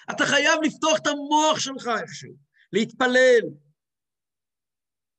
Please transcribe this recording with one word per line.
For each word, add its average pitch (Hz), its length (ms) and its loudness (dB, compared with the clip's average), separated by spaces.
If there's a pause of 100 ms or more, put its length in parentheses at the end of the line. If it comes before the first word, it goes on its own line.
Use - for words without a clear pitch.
(100)
אתה - 160 -2
חייב 311 360 2
לפתוח 311 360 0
את 311 80 -4
המוח 302 520 0
שלך 269 320 -8 (120)
איכשהו, 135 320 -16 (380)
להתפלל, 247 720 2 (1800)